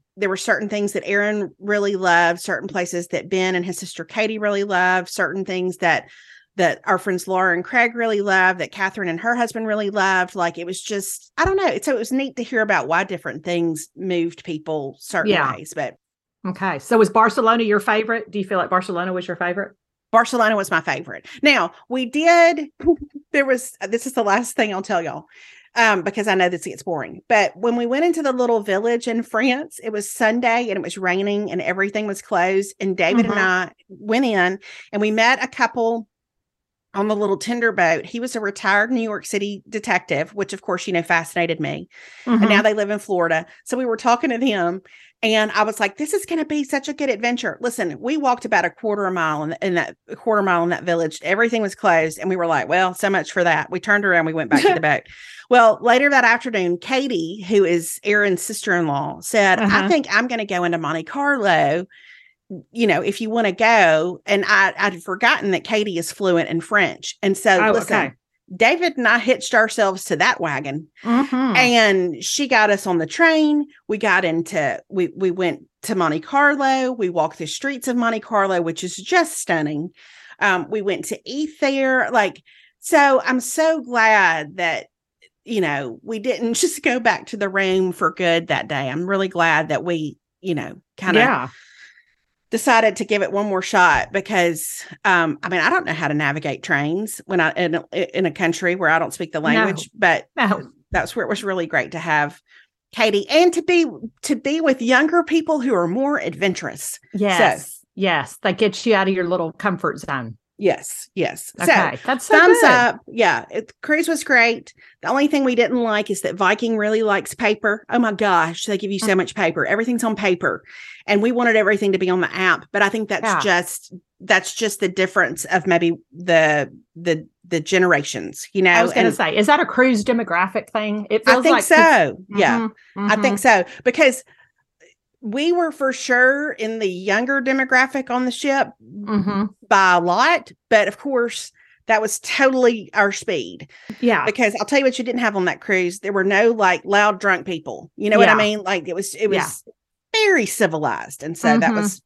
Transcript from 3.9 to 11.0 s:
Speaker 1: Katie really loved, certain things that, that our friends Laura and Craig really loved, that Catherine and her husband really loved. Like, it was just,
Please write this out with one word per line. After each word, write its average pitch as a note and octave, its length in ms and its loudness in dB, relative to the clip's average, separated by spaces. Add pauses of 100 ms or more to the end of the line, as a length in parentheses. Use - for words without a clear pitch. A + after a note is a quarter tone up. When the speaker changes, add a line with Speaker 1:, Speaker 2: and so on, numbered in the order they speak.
Speaker 1:
Katie G#3+ 340 -4
really G#3 260 -2
loved, F#3 440 0
certain F#3 360 -4
things F#3 340 -6
that, E3 300 0 (480)
that E3+ 280 0
our F#3 140 0
friends F3+ 300 -6
Laura F#3 260 0
and F3 100 -4
Craig A#3 300 0
really A3+ 260 -2
loved, F#3+ 380 2
that D#3 140 -8
Catherine F#3+ 360 -6
and E3+ 120 -4
her A#3+ 160 -2
husband A#3 320 -4
really G#3 220 -2
loved. F#3+ 440 0
Like, E3+ 240 -2
it E3+ 80 -8
was F#3 160 -8
just, - 540 -8